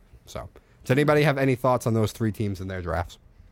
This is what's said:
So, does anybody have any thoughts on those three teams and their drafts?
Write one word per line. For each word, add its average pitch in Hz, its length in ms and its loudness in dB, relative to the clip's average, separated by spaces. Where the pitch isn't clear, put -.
So, - 240 -14
does - 80 -2
anybody 147 320 4
have 147 140 2
any 135 180 2
thoughts 127 320 0
on 113 60 2
those 110 180 2
three 110 200 -2
teams 101 280 -6
and 95 100 -10
their 92 120 -8
drafts? 85 360 -4